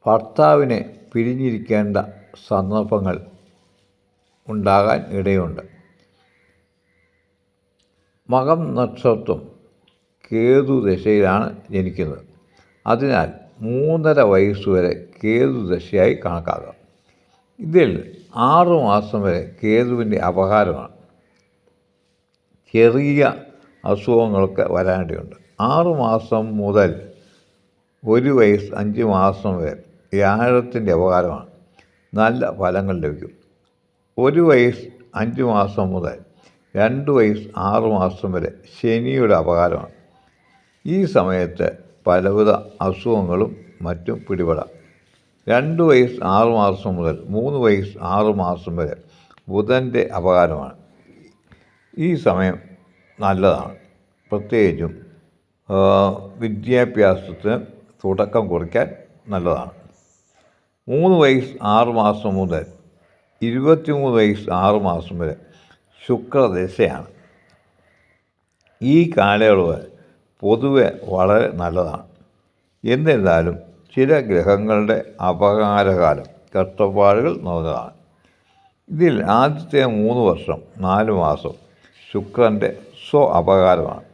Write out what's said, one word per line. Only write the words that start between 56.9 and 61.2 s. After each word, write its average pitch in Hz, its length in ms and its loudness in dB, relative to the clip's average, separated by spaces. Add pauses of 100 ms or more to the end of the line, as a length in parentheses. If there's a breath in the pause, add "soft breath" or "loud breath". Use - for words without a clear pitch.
തുടക്കം 101 440 -2
കുറിക്കാൻ 85 380 -4 (420)
നല്ലതാണ്. 87 440 -4 (1160)
മൂന്ന് 170 300 2
വയസ്സ് 135 440 2